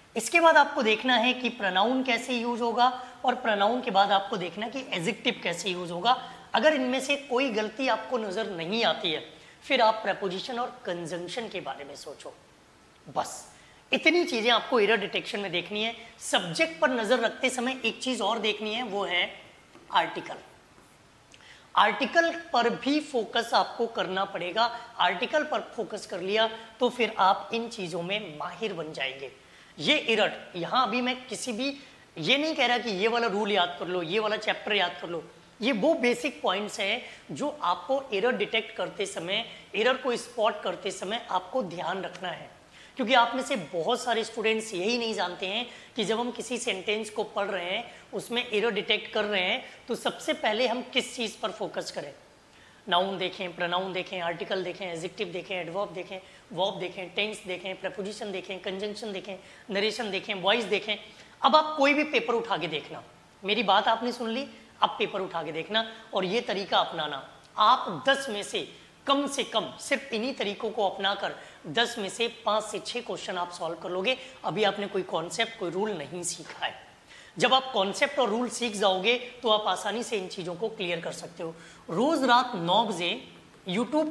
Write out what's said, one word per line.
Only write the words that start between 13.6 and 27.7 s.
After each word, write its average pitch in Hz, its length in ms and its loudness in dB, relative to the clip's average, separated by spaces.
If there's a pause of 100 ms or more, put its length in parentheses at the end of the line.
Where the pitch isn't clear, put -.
इतनी 320 320 6
चीज़ें 233 260 2
आपको 240 300 4
error 208 160 6
detection 196 440 -4
में 196 120 -4
देखनी 175 300 -2
है। 226 120 -4 (260)
Subject 254 600 0
पर 302 100 4
नज़र 240 300 2
रखते 233 300 0
समय 254 340 -2
एक 220 180 -2
चीज़ 247 200 -2
और 214 160 2
देखनी 208 360 -2
है, 240 80 -2
वो 196 220 -4
है 180 260 0 (600)
article। 170 440 0 (1400)
Article 277 560 4 (220)
पर 233 200 4
भी 269 300 0
focus 233 520 -2
आपको 226 340 2
करना 190 360 -2
पड़ेगा। 190 400 0 (340)
Article 196 440 2
पर 247 180 -2 (160)
focus 208 300 -6
कर 190 140 -8
लिया 214 280 2 (320)
तो 247 80 4
फिर 220 300 0
आप 190 360 4
इन 233 140 -4
चीज़ों 175 340 -6